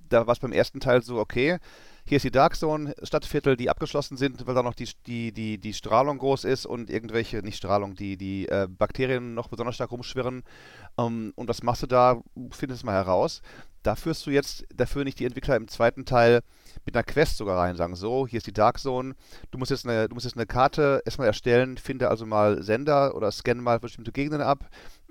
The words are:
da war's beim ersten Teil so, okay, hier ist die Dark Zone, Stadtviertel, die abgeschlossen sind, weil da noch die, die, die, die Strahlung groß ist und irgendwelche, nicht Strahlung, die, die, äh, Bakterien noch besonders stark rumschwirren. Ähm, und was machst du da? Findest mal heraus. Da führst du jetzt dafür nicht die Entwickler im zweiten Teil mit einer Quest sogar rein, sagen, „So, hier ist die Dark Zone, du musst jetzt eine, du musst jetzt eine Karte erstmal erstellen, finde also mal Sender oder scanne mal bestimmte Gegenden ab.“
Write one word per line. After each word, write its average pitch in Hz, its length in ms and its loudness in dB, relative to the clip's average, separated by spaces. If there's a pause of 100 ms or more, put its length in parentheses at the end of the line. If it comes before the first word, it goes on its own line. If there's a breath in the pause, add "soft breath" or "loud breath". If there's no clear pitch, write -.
da 117 180 4
war's 120 120 2
beim - 120 -6
ersten 117 280 2
Teil 123 220 4
so, 120 160 -6
okay, 131 400 0 (500 soft breath)
hier 143 100 4
ist 135 60 2
die 127 80 -2
Dark 135 240 4
Zone, 151 460 -4
Stadtviertel, 147 560 0
die 123 120 0
abgeschlossen 143 460 -2
sind, 123 300 -4
weil 127 80 -2
da 123 80 4
noch 120 140 -4
die, 120 120 -8 (200)
die, 117 240 -6
die, 107 260 -6
die 104 160 -8
Strahlung 127 460 2
groß 135 240 0
ist 127 240 0
und 120 240 -8
irgendwelche, 113 460 -2
nicht 101 200 -8
Strahlung, 98 380 -2
die, 98 220 -8
die, 98 300 -6
äh, 98 220 0
Bakterien 123 640 -2
noch 120 140 -8
besonders 117 280 -6
stark 117 160 -6
rumschwirren. 123 520 -6 (560 loud breath)
Ähm, 117 360 -4
und 117 120 -8
was - 160 -4
machst 120 180 -2
du - 60 -4
da? 123 340 6 (300)
Findest 127 320 -8
mal 113 100 -2
heraus. 95 480 2 (400 loud breath)
Da 107 140 0
führst - 300 -6
du 147 60 -4
jetzt - 340 0 (100)
dafür 139 280 -2
nicht 139 160 -6
die 120 60 -2
Entwickler 123 300 -2
im 113 120 -2
zweiten 120 380 0
Teil 120 360 6 (440 soft breath)
mit 107 100 -6
einer 117 80 2
Quest - 340 2
sogar 98 200 0
rein, 90 180 2
sagen, 87 200 -2
„So, 123 320 -2
hier 117 100 -6
ist 107 100 -6
die 95 60 -10
Dark 107 260 4
Zone, 131 340 -4 (380 loud breath)
du 143 80 -10
musst 123 120 -4
jetzt 131 160 -2
eine, 110 220 2
du 117 60 -12
musst 120 100 -8
jetzt 123 120 -8
eine 113 100 -4
Karte 139 580 4
erstmal 123 220 -2
erstellen, 123 500 4
finde 123 320 -2
also 113 160 -2
mal 104 380 2
Sender 139 520 2
oder 104 160 0
scanne 120 300 -2
mal 120 180 2
bestimmte 117 320 -10
Gegenden 147 300 -4
ab.“ 135 240 0 (460 loud breath)